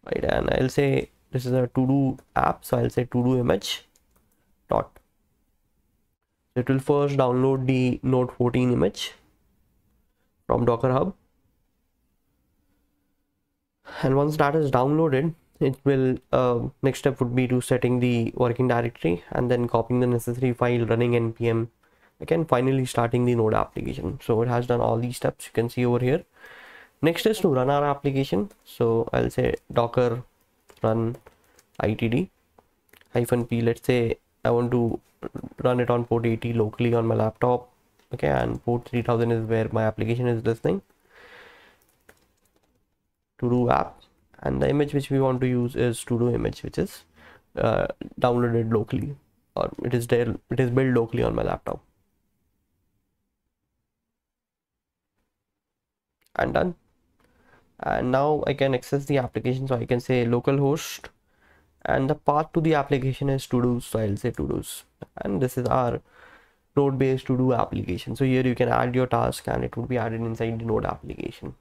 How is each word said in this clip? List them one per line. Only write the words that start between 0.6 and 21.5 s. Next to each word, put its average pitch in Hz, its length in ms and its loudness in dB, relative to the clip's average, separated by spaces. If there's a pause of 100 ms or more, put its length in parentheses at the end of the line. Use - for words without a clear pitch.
say 135 400 0 (220)
this 123 140 -4
is 123 60 -2
a 127 160 2
to-do 131 500 2 (200)
app, - 260 2
so - 140 0
I'll 120 120 2
say 123 140 -2
to-do 127 340 2
image 123 460 0 (880)
dot. - 200 0 (1700)
It 123 140 -2
will 135 100 2
first 143 380 0
download 131 480 2
the 127 360 2
Node 127 300 2
fourteen 123 400 2
image 123 420 0 (1300)
from 117 200 2
Docker 120 280 0
Hub, 175 200 0 (3000)
and 135 120 2
once 151 220 2
that 147 180 2
is 147 160 2
downloaded, 147 640 2 (260)
it 139 240 2
will, 131 340 2 (140)
uh, 123 280 0 (220)
next 131 180 0
step 135 200 0
would 123 160 0
be 127 140 2
to 127 100 2
setting 123 400 0
the 120 360 2
working 123 340 0
directory 120 640 -2
and 123 200 0
then 120 160 0
copying 120 320 0
the 123 80 2
necessary 123 460 0
file, 120 320 2
running 120 300 2
N 117 180 0
P 117 160 -2
M, 113 200 0 (500)